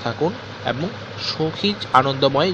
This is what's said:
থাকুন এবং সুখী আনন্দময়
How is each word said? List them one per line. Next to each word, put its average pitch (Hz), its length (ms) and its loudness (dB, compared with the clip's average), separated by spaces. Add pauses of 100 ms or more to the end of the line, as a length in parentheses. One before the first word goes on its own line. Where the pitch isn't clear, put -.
থাকুন 117 260 0 (380)
এবং 139 180 -2 (400)
সুখী 160 420 0 (300)
আনন্দময় 139 540 4